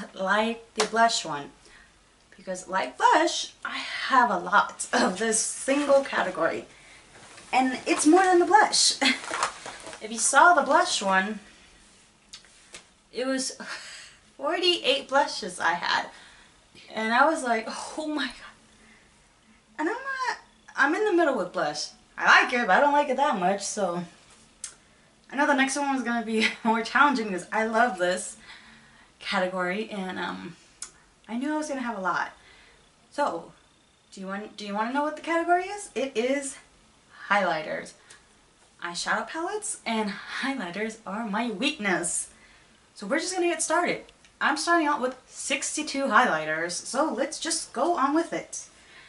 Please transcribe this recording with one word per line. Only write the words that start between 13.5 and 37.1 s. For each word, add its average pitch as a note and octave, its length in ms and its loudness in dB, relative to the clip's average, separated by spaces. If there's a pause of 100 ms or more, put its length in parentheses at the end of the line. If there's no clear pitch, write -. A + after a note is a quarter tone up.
<laughs> - 400 -20
forty-eight E4 680 0
blushes B3+ 540 0
I E3+ 140 2
had. - 320 -2 (840)
And A3 220 -2
I C4 160 6
was C#4+ 140 -2
like, A3+ 240 -2 (300)
"Oh D#4 100 -6
my D4+ 180 -4
God." B3 80 -8 (1400)
And D#4 100 -2
I'm G#4+ 80 -2
not, C5 420 -6 (380)
I'm C#4+ 200 2
in G#4+ 100 0
the G4+ 80 2
middle D#4 240 4
with F3+ 160 -4
blush. D#3 360 -4 (280)
I A#3 260 6
like - 80 -2
it, A#3+ 140 0
but F#3+ 120 6
I - 20 6
don't C#4+ 120 4
like C#4+ 180 4
it B3 80 0
that C#4 220 2
much, F#3+ 240 0
so F3+ 400 -2 (1300)
I - 40 -12
know C#4+ 100 2
the D4 80 4
next C4+ 240 2
one C#4 160 -2
was B3+ 100 -2
gonna A#3 220 -2
be A3 300 2
<laughs> - 80 -20
more A3 180 2
challenging A#3+ 460 2
because F3+ 240 -4
I A3 140 0
love A3+ 340 2
this F3+ 380 -2 (840)
category, F#3 720 -2
and, F#3 260 -6
um, F3+ 380 -8 (720)
I A3+ 100 -6
knew D4 160 -2
I D4+ 40 -2
was D4+ 120 -6
gonna C4+ 120 -4
have A#3 180 -6
a - 20 -6
lot. F3 300 -2 (800)
So, - 400 -2 (600)
do G3 100 -14
you F#3 60 -10
want, G3+ 300 -10
do G#3 80 -10
you G3+ 80 -8
wanna A3 180 -4
know C#4+ 120 0
what D4+ 120 -4
the D4+ 60 -14
category E4+ 440 2
is? G4+ 280 -10
It C4+ 240 -4
is C4+ 400 -2 (720)